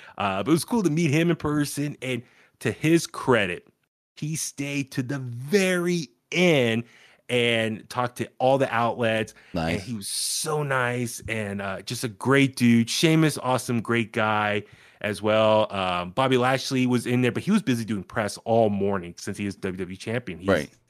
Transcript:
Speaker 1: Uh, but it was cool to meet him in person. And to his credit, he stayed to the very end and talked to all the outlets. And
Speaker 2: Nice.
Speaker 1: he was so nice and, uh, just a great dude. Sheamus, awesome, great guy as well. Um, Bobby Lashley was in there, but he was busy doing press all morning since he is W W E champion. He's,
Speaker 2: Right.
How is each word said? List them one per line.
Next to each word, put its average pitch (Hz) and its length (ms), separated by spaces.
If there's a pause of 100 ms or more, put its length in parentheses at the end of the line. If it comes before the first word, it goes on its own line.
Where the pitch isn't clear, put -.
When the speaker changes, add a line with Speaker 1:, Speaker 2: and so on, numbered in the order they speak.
(200)
Speaker 1:
Uh, 98 240
but 113 60
it 156 40
was 170 120
cool 233 180
to 165 60
meet 160 200
him 160 200
in 165 60
person. 147 680
And 123 200 (380)
to 117 120
his 156 360
credit, 101 600 (500)
he 151 180
stayed 143 560
to 143 100
the 135 180
very 175 880 (220)
end 135 520 (460)
and 113 600
talked 123 280
to 113 120 (100)
all 131 180
the 127 160
outlets. 113 600 (200)
And 85 100
Speaker 2:
Nice. 92 220
Speaker 1:
he 123 80
was 98 140
so - 560
nice 123 640
and, 104 340
uh, 98 220
just 120 200
a 127 40
great 131 480
dude. 117 340
Sheamus, 160 480
awesome, 123 440
great 113 320
guy 107 500 (380)
as 101 200
well. 107 500
Um, 90 400
Bobby 131 260
Lashley 127 500
was 123 180
in 123 160
there, 123 100
but - 120
he 180 80
was 214 100
busy 117 240
doing 101 180
press - 360
all 113 300
morning 98 480
since 101 200
he 101 80
is 98 100
W 92 220
W 92 160
E 92 40
champion. 110 420
He's, 95 100
Speaker 2:
Right. 80 200 (200)